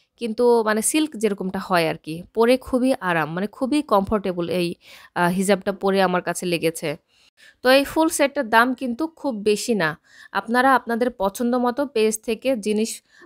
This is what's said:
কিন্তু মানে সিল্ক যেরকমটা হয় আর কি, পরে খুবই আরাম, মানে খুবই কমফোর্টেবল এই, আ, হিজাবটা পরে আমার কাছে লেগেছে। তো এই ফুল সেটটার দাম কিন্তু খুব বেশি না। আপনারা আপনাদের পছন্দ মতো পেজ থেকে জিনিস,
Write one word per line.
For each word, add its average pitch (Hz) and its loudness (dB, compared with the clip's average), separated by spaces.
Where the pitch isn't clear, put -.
কিন্তু 233 2
মানে 214 0
সিল্ক 311 -2
যেরকমটা 196 -2
হয় 170 0
আর 160 -4
কি, 165 -12
পরে 233 4
খুবই 254 0
আরাম, 165 -2
মানে 185 -4
খুবই 269 -2
কমফোর্টেবল 196 0
এই, 175 -2
আ, 175 2
হিজাবটা 190 0
পরে 196 0
আমার 180 2
কাছে 175 -6
লেগেছে। 165 -2
তো 247 2
এই 277 6
ফুল 320 2
সেটটার 277 -2
দাম 233 4
কিন্তু 254 -4
খুব 277 -6
বেশি 208 0
না। 160 -2
আপনারা 247 2
আপনাদের 233 0
পছন্দ 240 -2
মতো 247 0
পেজ 220 0
থেকে 247 -2
জিনিস, 214 -2